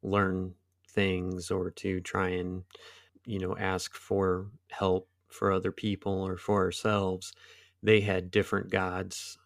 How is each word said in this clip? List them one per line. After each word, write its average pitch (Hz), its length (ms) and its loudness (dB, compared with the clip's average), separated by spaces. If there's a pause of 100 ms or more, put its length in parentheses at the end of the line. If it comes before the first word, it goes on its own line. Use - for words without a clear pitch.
learn 92 520 0 (340)
things 92 600 -2
or 95 220 -2
to 92 280 -4
try 92 300 0
and, 90 340 -4 (600)
you 104 120 -4
know, 92 180 -2
ask 95 380 -2
for 98 560 0 (200)
help 92 380 2 (200)
for 98 240 0
other 95 200 0
people 98 540 -2
or 92 120 -4
for 101 260 2
ourselves. 92 720 0 (480)
They 107 180 8
had 92 300 0
different 98 400 0
gods 92 760 -4